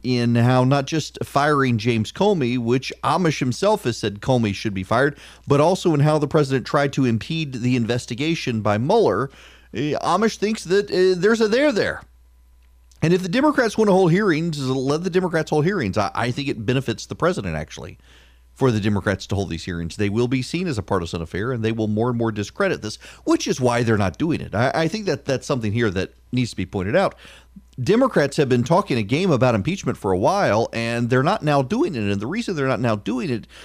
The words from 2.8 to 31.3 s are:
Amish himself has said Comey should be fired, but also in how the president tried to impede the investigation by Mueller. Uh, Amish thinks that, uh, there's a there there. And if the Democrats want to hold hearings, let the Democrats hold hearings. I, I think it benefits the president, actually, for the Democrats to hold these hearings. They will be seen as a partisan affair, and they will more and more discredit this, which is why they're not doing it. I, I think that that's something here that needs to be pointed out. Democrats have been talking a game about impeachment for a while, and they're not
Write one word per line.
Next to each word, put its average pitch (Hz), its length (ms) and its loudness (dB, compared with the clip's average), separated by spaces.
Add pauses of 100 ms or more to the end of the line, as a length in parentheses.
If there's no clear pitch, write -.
Amish 160 340 0
himself 190 460 0
has 117 140 -2
said 101 240 -4
Comey 113 320 2
should 107 180 -6
be 95 100 -4
fired, 131 360 0 (280)
but 143 140 4
also 175 320 2
in 143 80 2
how 151 180 4
the 147 80 -2
president 131 400 0
tried 143 280 0
to 135 100 2
impede 135 480 -2
the 123 240 0
investigation 120 840 -2
by 104 160 2
Mueller. 139 500 2 (460)
Uh, 135 260 -4
Amish 196 380 0
thinks 220 260 -4
that, 202 260 0
uh, 185 300 2
there's 220 220 4
a 214 60 4
there 269 220 2
there. 135 300 -2 (1040)
And 160 100 4
if 180 100 2
the 185 60 -4
Democrats 254 480 2
want 220 120 4
to 196 40 6
hold 185 180 4
hearings, 170 560 0
let 135 380 -2
the 185 60 -4
Democrats 170 400 -2
hold 151 160 2
hearings. 143 320 -2
I, 98 160 0
I 120 160 -2
think 139 180 -6
it 117 160 -6
benefits 123 400 -2
the - 100 -10
president, 107 420 -4
actually, - 420 -12 (560)
for 131 160 2
the 107 100 2
Democrats 101 460 0
to - 80 -6
hold 98 160 -2
these 82 140 -6
hearings. 85 320 -6
They 104 120 0
will 113 200 0
be 131 120 0
seen 175 280 -6
as 127 100 -4
a 98 40 -2
partisan 87 380 -2
affair, 90 300 -6
and 117 120 -6
they 110 100 0
will 110 160 -2
more 107 200 0
and 123 80 -2
more 113 140 0
discredit 104 500 -2
this, 107 160 -8 (280)
which 320 240 0
is 147 120 -2
why 120 220 2
they're 113 160 2
not 95 180 0
doing 147 240 -2
it. 82 140 -8
I, 120 180 0
I 165 160 0
think 214 180 -6
that 151 180 -2
that's 127 200 -2
something 113 280 -2
here 113 180 0
that 90 240 -4 (160)
needs 123 200 -2
to - 60 -16
be 95 80 -4
pointed 98 300 -4
out. 185 220 2 (680)
Democrats 185 540 2
have 143 120 2
been 123 140 4
talking 165 340 2
a 113 60 0
game 151 300 0
about 123 240 4
impeachment 131 420 -2
for 98 140 0
a 92 40 2
while, 123 560 2
and 117 380 -2
they're 127 140 4
not - 180 0